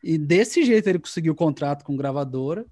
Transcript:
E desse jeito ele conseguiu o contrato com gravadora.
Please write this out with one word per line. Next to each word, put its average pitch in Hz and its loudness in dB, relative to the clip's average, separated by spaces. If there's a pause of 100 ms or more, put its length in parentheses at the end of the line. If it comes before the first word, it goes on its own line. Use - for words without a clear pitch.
E 165 0
desse 196 2
jeito 220 4
ele 180 2
conseguiu 160 -2
o 156 -2
contrato 143 -2
com 143 -6
gravadora. 139 -4